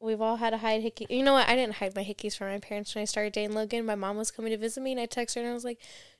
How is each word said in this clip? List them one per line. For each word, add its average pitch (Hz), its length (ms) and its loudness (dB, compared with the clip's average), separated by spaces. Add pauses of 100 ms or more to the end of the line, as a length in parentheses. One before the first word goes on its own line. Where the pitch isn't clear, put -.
we've 220 200 0
all 220 160 2
had 226 140 2
to 220 80 0
hide 220 240 2
hickey. 226 280 -4
You 254 140 2
know 277 80 8
what? 262 160 8
I 240 80 6
didn't 233 200 2
hide 196 200 -2
my 196 80 -2
hickeys 208 320 -6
from 196 120 -6
my 196 100 -2
parents 208 360 -6
when 208 80 -2
I - 20 -2
started 208 280 0
dating 208 240 -2
Logan. 220 280 0
My 214 120 0
mom 202 200 -2
was 214 140 -2
coming 220 220 -4
to 220 60 2
visit 226 220 -4
me, 262 120 -2
and 254 80 -2
I 233 60 0
texted 240 300 -4
her, 240 60 -2
and 240 80 -2
I 240 40 -2
was 240 100 -6
like, 240 160 -6 (400)